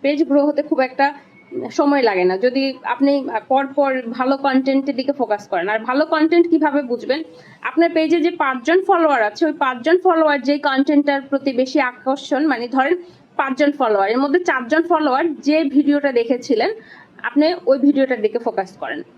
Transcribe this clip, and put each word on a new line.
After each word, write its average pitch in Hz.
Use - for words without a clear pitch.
পেজ 285
গ্রো 277
হতে 294
খুব 302
একটা 262
সময় 285
লাগে 196
না, 185
যদি 254
আপনি 269
পরপর 269
ভালো 254
কনটেন্টের 269
দিকে 262
ফোকাস 214
করেন। 180
আর 220
ভালো 262
কনটেন্ট 330
কিভাবে 294
বুঝবেন? 247
আপনার 330
পেজে 320
যে 339
পাঁচজন 302
ফলোয়ার 320
আছে, 214
ওই 302
পাঁচজন 277
ফলোয়ার 320
যে 277
কনটেন্টটার 285
প্রতি 269
বেশি 254
আকর্ষণ, 262
মানে 247
ধরেন 269
পাঁচজন 277
ফলোয়ার, 214
এর 233
মধ্যে 277
চারজন 302
ফলোয়ার 302
যে 302
ভিডিওটা 277
দেখেছিলেন, 240
আপনি 302
ওই 269
ভিডিওটার 262
দিকে 214
ফোকাস 214
করেন 147